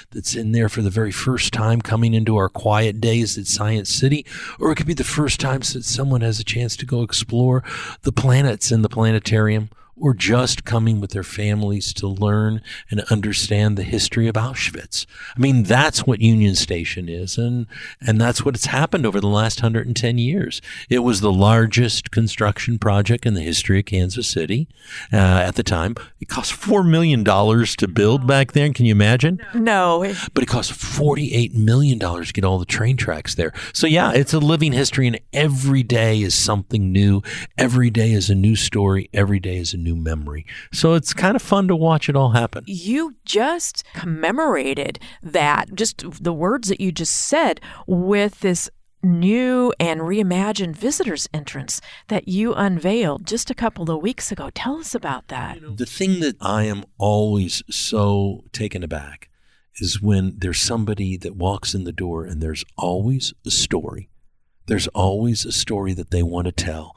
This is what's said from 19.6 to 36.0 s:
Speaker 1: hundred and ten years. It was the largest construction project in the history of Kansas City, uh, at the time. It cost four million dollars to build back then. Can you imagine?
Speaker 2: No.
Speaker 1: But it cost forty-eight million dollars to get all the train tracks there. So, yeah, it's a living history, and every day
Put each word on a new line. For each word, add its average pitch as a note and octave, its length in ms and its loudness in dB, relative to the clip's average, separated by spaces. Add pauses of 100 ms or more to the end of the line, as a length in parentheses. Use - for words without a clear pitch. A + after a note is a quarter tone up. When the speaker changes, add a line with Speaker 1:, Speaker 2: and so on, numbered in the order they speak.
Speaker 1:
hundred A2+ 260 0
and A#2+ 80 -2
ten A#2+ 240 0
years. D3 420 -2 (260)
It B2 120 2
was A#2 220 2
the G#2 120 4
largest A2+ 800 2
construction A2+ 640 0
project G2+ 480 2
in A2+ 80 2
the F2+ 80 0
history E2+ 380 0
of G2+ 60 -2
Kansas F#2 420 0
City, F#2 400 -2 (440)
uh, G#2+ 40 2
at F#2 400 4
the - 80 0
time. F2+ 320 -2 (240)
It - 80 -14
cost - 260 -6
four G3+ 300 2
million D#3+ 400 4
dollars G#2+ 540 4
to G#2 100 0
build A2 400 2
back C#3 240 4
then. D3 220 2
Can B2 120 2
you A2 60 6
imagine? B2 500 4 (140)
Speaker 2:
No. G3 580 2 (220)
Speaker 1:
But B2 80 2
it A#2 40 -2
cost - 260 -2
forty-eight C#3 800 0
million A#2+ 420 4
dollars F2 300 -4
to - 60 -12
get G2 120 -2
all F#2 140 2
the F2+ 60 -4
train B2 320 0
tracks E2+ 360 -4
there. D#2+ 180 -2 (220)
So, - 140 0
yeah, F3 260 4
it's C#3 220 2
a D#3+ 40 2
living D3+ 340 2
history, C3 340 2
and A#2 120 -2 (140)
every C#3 480 2
day A2+ 400 2